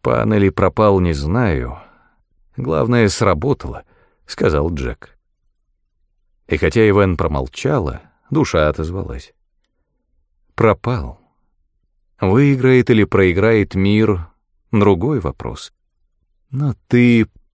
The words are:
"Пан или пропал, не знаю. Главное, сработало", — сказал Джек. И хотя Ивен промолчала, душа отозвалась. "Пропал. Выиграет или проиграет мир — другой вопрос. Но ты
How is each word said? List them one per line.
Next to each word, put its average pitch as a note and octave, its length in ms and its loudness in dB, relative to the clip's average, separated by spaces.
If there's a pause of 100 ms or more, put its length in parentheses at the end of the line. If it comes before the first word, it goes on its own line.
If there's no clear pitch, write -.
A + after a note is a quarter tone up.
"Пан A#2 320 -2
или G2+ 160 2
пропал, G2 500 2
не F2 140 0
знаю. D2 640 -4 (800)
Главное, A#2 500 0
сработало", — G2 760 -2 (420)
сказал D#2+ 480 -2
Джек. C2 420 -10 (1300)
И - 100 -4
хотя F#2 320 0
Ивен G2 280 2
промолчала, D2+ 840 -4 (300)
душа G#2+ 360 0
отозвалась. D#2+ 680 -8 (1200)
"Пропал. G#2+ 640 -2 (1000)
Выиграет B2+ 720 2
или A2 140 4
проиграет G2 720 2
мир — G2+ 520 0 (440)
другой G#2 480 2
вопрос. B1+ 520 -10 (760)
Но C3+ 240 -4 (140)
ты A#2+ 400 4 (260)